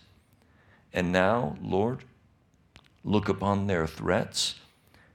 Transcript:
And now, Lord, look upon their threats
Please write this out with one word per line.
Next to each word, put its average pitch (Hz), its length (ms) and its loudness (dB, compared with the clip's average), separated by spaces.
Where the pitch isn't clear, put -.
And 90 180 0
now, 104 480 2
Lord, 104 440 -2
look 101 240 2
upon 98 380 0
their 85 200 0
threats - 680 -2